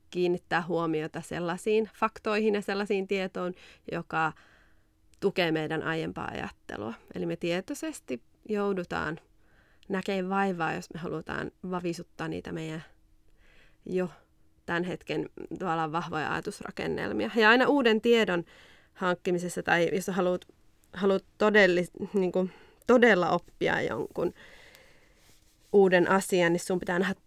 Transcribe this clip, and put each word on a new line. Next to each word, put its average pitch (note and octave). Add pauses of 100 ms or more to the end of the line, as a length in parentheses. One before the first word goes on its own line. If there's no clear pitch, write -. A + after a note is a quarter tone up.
(100)
kiinnittää F3
huomiota D#3+
sellaisiin F3+
faktoihin A3
ja G3+
sellaisiin G3
tietoon, F#3 (380)
joka D#3+ (880)
tukee F3+
meidän D#3+
aiempaa D#3+
ajattelua. - (200)
Eli F3+
me E3+
tietoisesti A#3 (260)
joudutaan F3+ (680)
näkemään F#3+
vaivaa, F#3
jos F3
me E3
halutaan - (200)
vavisuttaa E3+
niitä F3
meidän D#3+ (1000)
jo F3+ (580)
tämän F3
hetken D#3 (300)
tavallaan D#3+
vahvoja D#3
ajatusrakennelmia. -
Ja A3
aina B3
uuden A#3
tiedon G#3 (500)
hankkimisessa, F3+
tai E3+
jos F3+
sä G3
haluat, F3+ (460)
haluat F#3+ (140)
todelli-, G3
niinku, F#3 (380)
todella A3+
oppia -
jonkun - (1400)
uuden F#3
asian, F#3
niin F3
sun F#3
pitää F3
nähdä F#3+ (120)